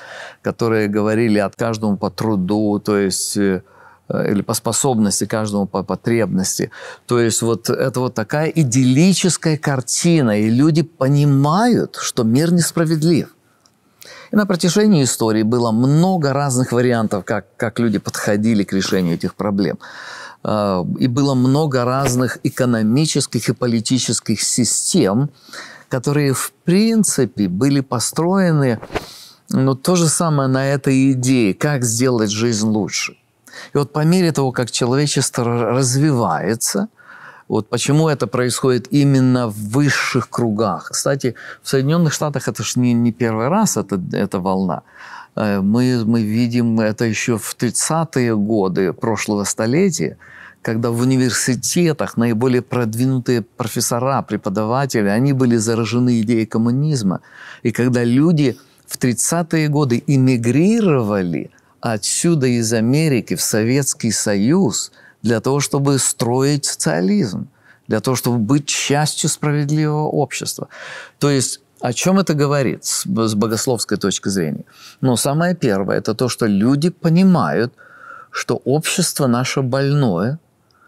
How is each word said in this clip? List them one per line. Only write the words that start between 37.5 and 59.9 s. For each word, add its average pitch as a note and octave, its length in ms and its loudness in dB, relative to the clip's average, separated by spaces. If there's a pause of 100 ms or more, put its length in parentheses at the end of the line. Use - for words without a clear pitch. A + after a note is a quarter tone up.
почему D3 400 2
это C3 180 0
происходит B2 640 0
именно C3 580 4
в G#2+ 60 -6 (200)
высших C3+ 560 0
кругах. G#2+ 600 -2
Кстати, C#3 420 -2 (280)
в - 60 -14
Соединённых D3 440 2
Штатах C#3+ 360 -4
это A#2 140 -4
ж - 140 -6
не, B2 180 2
не A#2 180 2
первый A2+ 360 -2
раз G3 280 0
эта, G2 240 -2 (120)
эта G2 280 -2
волна. F#2 420 -2 (540)
Э, G2+ 240 -2
мы, A#2 460 2
мы A#2 160 2
видим A#2 580 0
это G#2+ 240 0
ещё A2+ 320 -2
в - 180 -8
тридцатые B2+ 800 -2
годы G2 580 0
прошлого G#2 520 -2
столетия, B2 720 -2 (460)
когда A#2 280 -2
в A#2 100 -2
университетах B2+ 1160 0
наиболее A#2+ 460 2
продвинутые A#2+ 800 -2
профессора, A#2+ 800 -2
преподаватели, G#2+ 840 -2
они B2+ 260 2
были B2 240 2
заражены A#2 640 0
идеей A2 240 0
коммунизма. A#2+ 720 0 (420)
И A#2 100 -2
когда B2 320 0
люди C#3 520 2 (300)
в - 100 -12
тридцатые D#3+ 720 0
годы C#3 380 0